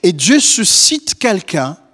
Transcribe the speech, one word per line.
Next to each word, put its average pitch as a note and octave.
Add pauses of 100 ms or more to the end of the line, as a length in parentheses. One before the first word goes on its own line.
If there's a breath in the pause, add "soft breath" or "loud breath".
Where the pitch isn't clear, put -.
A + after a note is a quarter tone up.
Et F3
Dieu F#3
suscite -
quelqu'un E3+ (160)